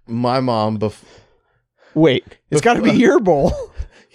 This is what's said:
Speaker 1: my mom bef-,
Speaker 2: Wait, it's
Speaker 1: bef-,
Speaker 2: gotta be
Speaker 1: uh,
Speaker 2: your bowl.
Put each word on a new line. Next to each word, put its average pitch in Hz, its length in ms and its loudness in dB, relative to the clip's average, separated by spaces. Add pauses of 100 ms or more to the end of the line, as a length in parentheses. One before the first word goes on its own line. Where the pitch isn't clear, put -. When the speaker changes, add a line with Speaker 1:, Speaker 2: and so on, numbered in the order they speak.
Speaker 1:
my 120 340 -2
mom 110 380 -2
bef-, 104 260 -8 (920)
Speaker 2:
Wait, 151 300 2 (260)
it's 147 100 -2
Speaker 1:
bef-, - 40 -8
Speaker 2:
gotta 226 180 2
be - 80 2
Speaker 1:
uh, - 40 2
Speaker 2:
your 196 260 4
bowl. 170 320 0 (640)